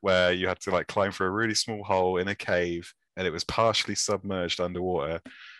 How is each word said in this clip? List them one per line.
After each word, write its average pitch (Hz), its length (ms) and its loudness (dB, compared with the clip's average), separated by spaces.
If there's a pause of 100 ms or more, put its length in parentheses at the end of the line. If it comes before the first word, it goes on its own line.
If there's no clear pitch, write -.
where 92 300 4
you 92 160 0
had 92 140 -2
to, - 100 -6
like, 90 160 2
climb 98 240 0
through 92 160 -2
a - 40 -2
really 110 220 0
small 104 300 -2
hole 92 340 2
in 92 100 0
a 101 80 -2
cave, 87 560 -2 (240)
and 92 100 -2
it 82 60 0
was 85 120 -4
partially 110 520 2
submerged 95 640 -2
underwater, 87 600 -2 (400)